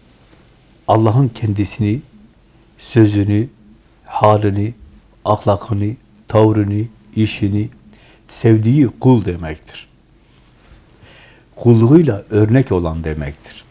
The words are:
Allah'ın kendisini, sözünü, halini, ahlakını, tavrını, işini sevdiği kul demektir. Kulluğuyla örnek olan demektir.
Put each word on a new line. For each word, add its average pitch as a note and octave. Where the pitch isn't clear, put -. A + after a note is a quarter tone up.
Allah'ın A2
kendisini, G#2+
sözünü, G#2
halini, G#2
ahlakını, G#2
tavrını, G#2+
işini G#2
sevdiği A2+
kul A#2+
demektir. E2+
Kulluğuyla A#2+
örnek A2+
olan E2
demektir. D2+